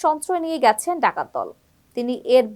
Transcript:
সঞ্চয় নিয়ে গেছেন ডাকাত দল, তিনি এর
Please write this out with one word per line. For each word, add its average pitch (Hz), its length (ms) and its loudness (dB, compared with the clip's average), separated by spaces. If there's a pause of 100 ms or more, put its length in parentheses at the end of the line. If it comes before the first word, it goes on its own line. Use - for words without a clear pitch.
সঞ্চয় 320 420 0
নিয়ে 320 200 -4
গেছেন 330 300 2 (100)
ডাকাত 170 320 -4
দল, 92 120 -4 (480)
তিনি 247 180 -4 (200)
এর 254 100 6 (120)